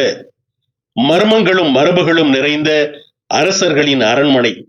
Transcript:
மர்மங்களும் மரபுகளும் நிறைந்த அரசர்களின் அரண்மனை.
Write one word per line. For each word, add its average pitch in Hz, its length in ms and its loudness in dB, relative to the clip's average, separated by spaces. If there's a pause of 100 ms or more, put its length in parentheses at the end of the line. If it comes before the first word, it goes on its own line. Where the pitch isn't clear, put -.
(960)
மர்மங்களும் 185 800 0
மரபுகளும் 165 600 2
நிறைந்த 151 360 -2 (560)
அரசர்களின் 151 840 0
அரண்மனை. 139 420 0 (160)